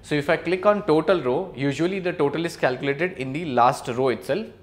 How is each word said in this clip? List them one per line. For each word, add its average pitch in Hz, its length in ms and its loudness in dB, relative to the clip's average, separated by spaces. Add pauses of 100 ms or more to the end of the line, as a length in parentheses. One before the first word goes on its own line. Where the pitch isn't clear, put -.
So - 140 -6
if - 160 0
I 160 80 4
click 180 260 -4
on 208 220 4
total 160 340 4
row, 147 340 -2
usually 143 440 -2
the 175 160 -4
total 156 320 0
is 165 100 -8
calculated 139 640 -2
in 131 160 -6
the 170 100 -6
last 127 440 4
row 127 200 0
itself. 143 380 -2 (160)